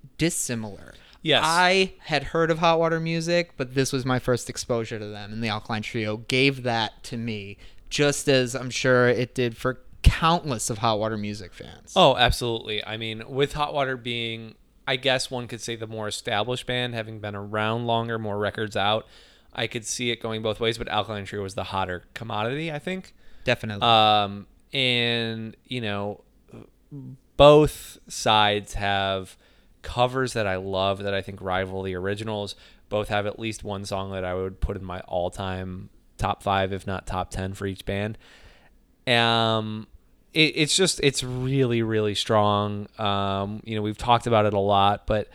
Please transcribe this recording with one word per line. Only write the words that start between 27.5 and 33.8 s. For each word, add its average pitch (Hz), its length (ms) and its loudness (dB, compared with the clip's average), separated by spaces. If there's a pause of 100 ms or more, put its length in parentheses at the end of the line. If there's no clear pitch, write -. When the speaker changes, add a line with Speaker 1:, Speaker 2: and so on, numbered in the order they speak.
Speaker 2:
sides 104 680 2
have 98 640 -2 (440)
covers 127 520 0
that 110 140 0
I 95 100 0
love 95 460 0
that 98 100 -2
I 98 80 -2
think 95 200 -12
rival 95 420 -2
the 95 120 -4
originals. 104 600 -4 (340)
Both 104 200 -2
have 104 160 2
at - 140 -6
least 110 240 -6
one 101 220 -6